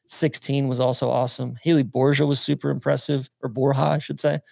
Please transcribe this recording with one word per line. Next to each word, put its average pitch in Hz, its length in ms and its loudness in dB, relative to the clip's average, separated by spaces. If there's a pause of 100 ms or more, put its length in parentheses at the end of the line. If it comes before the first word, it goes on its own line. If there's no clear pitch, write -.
sixteen - 640 0
was 123 120 -2
also 127 300 0
awesome. 123 520 -2
Haley 156 220 4
Borgia 135 420 2
was 143 140 2
super 143 300 -2
impressive, 139 600 -2 (120)
or 135 80 -6
Borja, 135 300 0
I 151 200 2
should 147 200 -6
say. 147 200 0 (120)